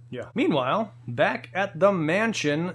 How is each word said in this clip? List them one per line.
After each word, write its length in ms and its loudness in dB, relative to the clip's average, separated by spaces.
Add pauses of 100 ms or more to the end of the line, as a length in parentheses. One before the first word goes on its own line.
Yeah. 260 -10
Meanwhile, 560 0 (160)
back 460 -2
at 260 -4
the 140 6
mansion, 840 0